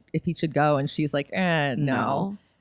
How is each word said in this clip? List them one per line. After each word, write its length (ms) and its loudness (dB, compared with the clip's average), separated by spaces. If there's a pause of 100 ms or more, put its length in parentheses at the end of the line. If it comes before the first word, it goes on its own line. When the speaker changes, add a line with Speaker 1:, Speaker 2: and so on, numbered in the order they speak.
(140)
Speaker 1:
if 100 -2
he 80 -2
should 220 -4
go, 240 4
and 100 -2
she's 240 -2
like, 220 -2
"Eh, 420 0
no." 80 0 (100)
Speaker 2:
No. 440 -2 (220)